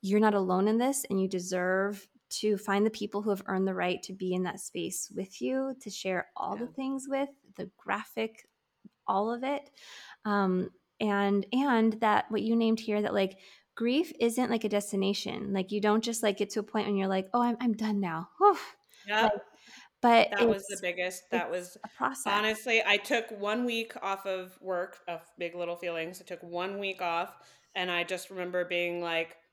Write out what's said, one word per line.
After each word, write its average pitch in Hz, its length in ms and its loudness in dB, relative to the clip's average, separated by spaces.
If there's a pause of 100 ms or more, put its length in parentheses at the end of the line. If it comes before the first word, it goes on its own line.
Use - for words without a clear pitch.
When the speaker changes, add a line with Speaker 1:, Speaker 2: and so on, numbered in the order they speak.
Speaker 1:
you're 202 180 4
not 214 140 6
alone 190 340 4
in 220 100 4
this 269 320 0
and 190 120 2
you 190 60 2
deserve 185 800 -2 (220)
to 214 260 0
find 202 300 2
the 220 40 2
people 208 320 -6
who 214 80 -2
have 196 160 -2
earned 190 220 0
the 190 60 -2
right 180 300 -2
to 190 80 -14
be 185 220 -4
in 180 100 0
that 180 160 -6
space - 540 -8
with 196 280 -8
you, 262 380 -2
to 214 100 -12
share 185 460 -4
all - 200 -4
the 233 100 -6
Speaker 2:
Yeah. 247 100 -12
Speaker 1:
things 269 320 -6
with, 277 200 -2 (280)
the - 200 -10
graphic, 220 720 -6 (580)
all 208 260 2
of 240 120 -6
it. 285 260 -4 (540)
Um, 190 460 2 (300)
and, 202 520 2
and 233 480 4
that 214 300 2
what 220 120 0
you 226 140 2
named 226 240 2
here, 208 220 0
that, 202 120 0
like, 196 240 0 (360)
grief 254 460 0
isn't, 233 300 2
like, 226 140 0
a 214 40 0
destination. 202 840 -2
Like, 190 200 -2
you 208 80 0
don't 214 240 4
just, 233 180 -4
like, 202 160 2
get 202 120 -2
to 214 100 -4
a 202 40 -6
point 214 220 -2
when 202 100 2
you're 190 120 2
like, 190 260 0
"Oh, 240 80 4
I'm, 240 180 2
I'm 240 140 2
done 220 260 0
now. 170 280 -4 (100)
Whew." 381 200 8 (460)
Speaker 2:
Yep. 214 280 4
Speaker 1:
Like, 202 100 -4 (600)
but 233 280 8
Speaker 2:
That 202 180 4
was 196 200 0
the 202 60 -8
Speaker 1:
it's, 185 80 -8
Speaker 2:
biggest, 180 480 -4
that 175 180 -2
Speaker 1:
it's - 20 -6
Speaker 2:
was, 180 340 -6
Speaker 1:
a 214 40 -14
process. - 460 -2
Speaker 2:
honestly, 220 520 2
I 202 120 6
took 226 320 -2
one 214 340 -2
week 226 280 -2 (100)
off 190 240 -4
of 185 340 -6
work, 180 380 -6 (100)
of 165 140 -8 (160)
Big 175 160 -6
Little 175 220 -4
Feelings. 170 440 -6
I - 40 -20
took 170 180 -12
one 180 360 -6
week 190 240 -6
off, 170 320 -2 (400)
and 185 160 -2
I 175 140 0
just 175 260 -8
remember 180 340 -2
being 175 380 -2
like 165 340 -4 (160)